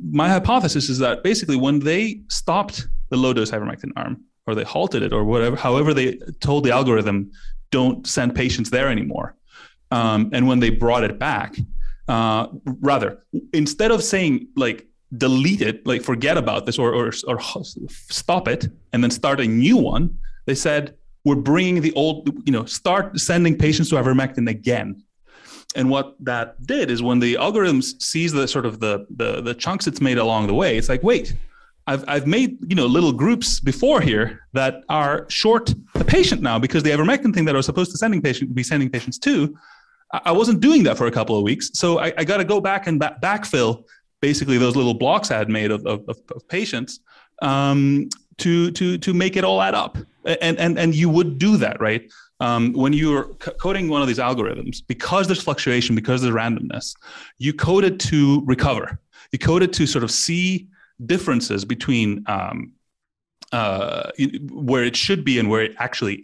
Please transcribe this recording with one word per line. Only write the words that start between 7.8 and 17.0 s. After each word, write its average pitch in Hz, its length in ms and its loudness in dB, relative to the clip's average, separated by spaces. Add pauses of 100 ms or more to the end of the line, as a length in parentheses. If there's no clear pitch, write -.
send 123 140 0 (140)
patients 120 320 -2
there 135 120 2 (100)
anymore." - 300 -6 (720)
Um, 110 360 2
and 123 140 2
when 127 140 4
they 113 80 4 (140)
brought 117 240 4
it 104 100 -10
back, 127 300 -4 (680)
uh, 113 320 0 (420)
rather, 117 200 2 (540)
instead 214 320 0
of 214 40 2 (140)
saying, 180 200 2 (220)
like, 123 240 -2 (460)
"Delete 139 440 2
it, 113 80 -4 (140)
like, 123 100 0 (100)
forget 127 320 0
about 104 220 -2
this, 120 180 -4
or, 120 60 4 (100)
or, 120 60 0 (260)